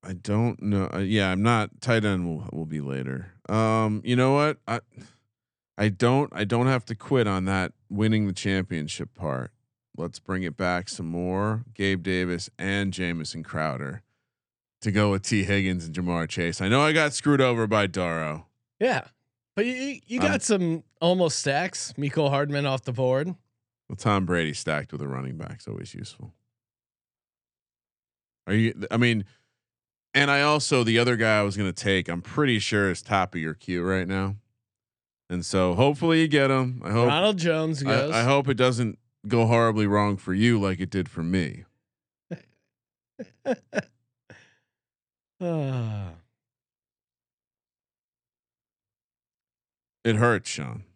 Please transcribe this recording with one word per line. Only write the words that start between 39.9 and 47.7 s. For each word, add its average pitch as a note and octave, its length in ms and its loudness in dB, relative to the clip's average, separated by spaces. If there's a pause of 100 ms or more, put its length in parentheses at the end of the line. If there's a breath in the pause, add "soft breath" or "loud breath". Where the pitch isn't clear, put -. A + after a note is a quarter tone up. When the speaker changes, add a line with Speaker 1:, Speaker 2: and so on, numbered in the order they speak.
Speaker 1:
for F#2 160 -4
you A2+ 260 4
like F#2+ 220 0
it F2+ 80 -4
did F#2+ 180 -2
for - 160 -8
me. E2+ 400 -2 (640)
Speaker 2:
<laughs> - 1160 -20 (2000 soft breath)
Ah. B2 720 -4 (4000)